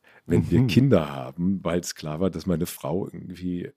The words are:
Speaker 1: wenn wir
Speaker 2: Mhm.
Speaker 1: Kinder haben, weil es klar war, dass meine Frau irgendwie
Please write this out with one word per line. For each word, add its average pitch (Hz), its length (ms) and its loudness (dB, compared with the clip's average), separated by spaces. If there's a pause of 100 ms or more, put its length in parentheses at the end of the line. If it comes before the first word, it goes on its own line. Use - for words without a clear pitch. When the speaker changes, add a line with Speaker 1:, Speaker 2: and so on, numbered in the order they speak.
(260)
Speaker 1:
wenn - 240 2
wir 85 100 6
Speaker 2:
Mhm. 127 80 4
Speaker 1:
Kinder 107 440 4
haben, 82 520 -4
weil 87 160 0
es - 160 -8
klar 78 240 -8
war, 92 100 2
dass 82 160 -8
meine 87 200 0
Frau 85 400 -6
irgendwie 90 720 -8